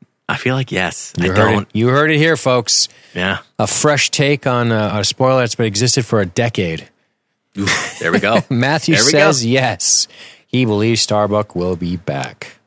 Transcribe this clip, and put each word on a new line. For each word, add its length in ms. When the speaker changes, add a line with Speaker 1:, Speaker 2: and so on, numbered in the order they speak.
Speaker 1:
I 80
feel 180
like 180
yes. 460
Speaker 2:
You 140
Speaker 1:
I 40
Speaker 2:
heard 0
it. 20
Speaker 1:
don't. 200
Speaker 2:
You 160
heard 220
it 80
here, 180
folks. 520
Speaker 1:
Yeah. 240
Speaker 2:
A 80
fresh 440
take 360
on, 260
uh, 260
a 60
spoiler 360
that's 140
been 120
existed 400
for 140
a 60
decade. 640
Speaker 1:
Oof, 420
there 120
we 60
go. 260
Speaker 2:
<laughs> 60
Matthew 440
Speaker 1:
There 100
we 60
Speaker 2:
says 320
Speaker 1:
go. 60
Speaker 2:
yes. 600
He 180
believes 360
Starbuck 540
will 220
be 200
back. 600